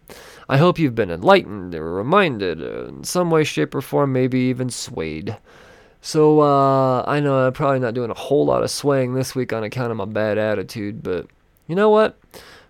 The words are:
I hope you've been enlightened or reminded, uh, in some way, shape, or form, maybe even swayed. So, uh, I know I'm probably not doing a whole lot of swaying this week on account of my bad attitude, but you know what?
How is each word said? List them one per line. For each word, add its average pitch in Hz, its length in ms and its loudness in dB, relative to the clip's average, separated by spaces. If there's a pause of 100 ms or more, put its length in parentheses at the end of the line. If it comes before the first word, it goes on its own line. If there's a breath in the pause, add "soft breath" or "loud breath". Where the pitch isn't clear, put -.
(500 loud breath)
I 135 80 4
hope 170 220 4
you've 131 160 0
been 101 160 0
enlightened 95 640 0
or 80 180 -6
reminded, 104 720 0
uh, 60 220 -8
in 67 180 -16
some 180 260 -2
way, 156 140 4
shape, 147 320 -4
or 143 60 -4
form, 143 300 0
maybe 127 280 0
even 127 320 -2
swayed. 87 640 -8 (640 loud breath)
So, 151 380 4
uh, 135 640 4
I 143 140 0
know 135 260 2
I'm 131 80 0
probably 139 240 0
not 123 160 -2
doing 120 160 -4
a 101 60 -8
whole 147 280 0
lot 123 200 2
of 110 80 -2
swaying 135 420 0
this 131 220 -4
week 127 180 -4
on 113 100 -4
account 117 280 -4
of 113 60 -6
my 101 80 -6
bad 107 340 -2
attitude, 107 640 -4
but 92 240 -4 (400)
you 160 80 -6
know 214 160 4
what? 214 260 2 (520 loud breath)